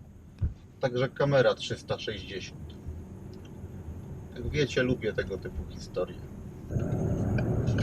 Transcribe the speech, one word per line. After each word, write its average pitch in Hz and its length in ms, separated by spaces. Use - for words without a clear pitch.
także 127 280
kamera 131 460
trzysta - 440
sześćdziesiąt. - 760
Jak 120 140
wiecie, 143 340
lubię 123 300
tego 98 260
typu - 320
historie. - 500